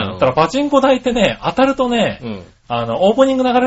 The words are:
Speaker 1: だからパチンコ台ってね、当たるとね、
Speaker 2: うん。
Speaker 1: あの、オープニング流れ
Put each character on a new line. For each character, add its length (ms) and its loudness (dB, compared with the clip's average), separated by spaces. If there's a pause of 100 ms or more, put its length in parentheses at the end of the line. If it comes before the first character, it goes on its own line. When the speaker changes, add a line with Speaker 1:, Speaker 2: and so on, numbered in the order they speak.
(140)
Speaker 1:
だ 60 -12
か 60 4
ら 60 2
パ 160 2
チ 140 -2
ン 80 -4
コ 100 4
台 200 2
っ 20 -10
て 100 -2
ね、 320 0
当 80 -2
た 140 2
る 100 -2
と 140 -2
ね、 320 -2
Speaker 2:
う 40 -12
ん。 180 -10 (240)
Speaker 1:
あ 180 -4
の、 200 0
オ 60 4
ー 20 -8
プ 120 4
ニ 80 0
ン 20 -2
グ 80 0
流 80 0
れ 140 2